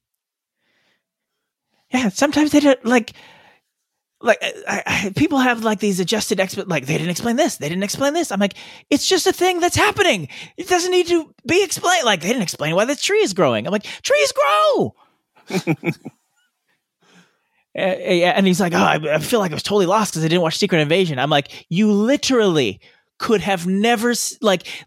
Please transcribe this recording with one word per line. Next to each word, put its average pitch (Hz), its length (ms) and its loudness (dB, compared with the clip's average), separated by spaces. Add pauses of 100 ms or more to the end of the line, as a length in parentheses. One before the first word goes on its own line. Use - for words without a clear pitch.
(1900)
Yeah, 254 160 0
sometimes 294 440 2
they 294 80 6
don't, 277 240 4
like, 240 280 0 (1120)
like, 226 160 2 (280)
I, 196 200 -4
I, 190 280 -4
people 285 240 0
have, 240 240 0
like, 220 180 -2
these 196 200 0
adjusted 202 380 0
exp-, - 300 0
like, 147 180 -2
"They 156 100 -2
didn't 156 140 -2
explain 233 260 -2
this. 294 220 0
They 143 100 -6
didn't 180 160 -2
explain 277 300 -2
this." 339 180 -2
I'm 196 80 -2
like, 202 140 0 (340)
"It's - 180 2
just 370 200 0
a 370 60 4
thing 359 280 0
that's 349 160 0
happening. 320 520 0 (280)
It 359 120 -12
doesn't 359 220 0
need 359 180 2
to 339 240 -2 (140)
be 349 160 2
explained." 339 440 0
Like, 190 160 2
"They 170 60 -4
didn't 247 160 0
explain 156 300 -4
why 202 120 2
the 285 100 -2
tree 415 240 0
is 240 140 0
growing." 127 320 2
I'm 180 60 -4
like, 208 120 -4 (180)
"Trees 554 300 2
grow!" 587 600 0 (540)
<laughs> 180 260 -2 (2000)
Uh, 185 220 -2
yeah, 175 340 0
and 196 140 2
he's 180 120 2
like, 175 140 0
"Oh, 175 40 0
I, 160 200 2 (160)
I 156 60 0
feel 233 180 -2
like 185 140 -2
I - 20 -8
was - 80 -8
totally 196 240 0
lost 202 280 0
'cause 160 100 -2
I 160 40 0
didn't 175 140 2
watch 160 160 -2
Secret 190 220 2
Invasion." 156 400 0
I'm 143 100 0
like, - 380 -2
"You 208 240 2
literally 208 880 2 (380)
could 214 240 0
have 185 220 -4
never 214 460 0
s-, - 300 -4
like, 190 260 0 (200)